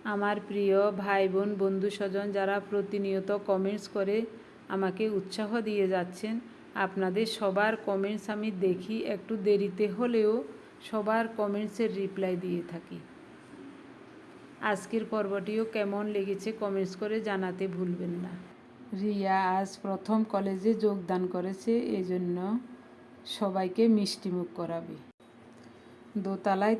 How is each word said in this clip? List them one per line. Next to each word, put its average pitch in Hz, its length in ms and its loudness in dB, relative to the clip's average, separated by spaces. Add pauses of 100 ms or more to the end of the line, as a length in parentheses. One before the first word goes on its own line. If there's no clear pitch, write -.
আমার 208 340 0 (100)
প্রিয় 202 440 4
ভাই 196 360 2
বোন, 196 320 2
বন্ধু 190 300 2
স্বজন 202 420 -2
যারা 196 380 2
প্রতিনিয়ত 196 600 0
কমেন্টস 202 560 0
করে 208 380 0 (420)
আমাকে 190 420 0
উৎসাহ 208 520 -2
দিয়ে 208 260 2
যাচ্ছেন, 190 520 -2 (360)
আপনাদের 190 500 2
সবার 214 500 2
কমেন্টস 202 540 -2
আমি 214 220 -2
দেখি, 185 540 0
একটু 220 320 -4
দেরিতে 202 500 4
হলেও 226 560 2 (480)
সবার 220 360 2
কমেন্টসের 208 680 -2
রিপ্লাই 190 400 -2
দিয়ে 175 340 -2
থাকি। 170 300 -12 (1600)
আজকের 214 440 0
পর্বটিও 208 600 -2
কেমন 208 400 -2
লেগেছে 196 460 -2
কমেন্টস 196 440 -2
করে 214 260 -2
জানাতে 190 460 -2
ভুলবেন 175 420 -2
না। 180 200 -6 (720)
রিয়া 190 480 2
আজ 190 320 0
প্রথম 196 420 0
কলেজে 196 500 2
যোগদান 185 540 0
করেছে, 190 520 0
এজন্য 185 800 0 (680)
সবাইকে 190 600 2
মিষ্টিমুখ 190 680 2
করাবে। 165 400 -6 (1200)
দোতলায় 196 640 2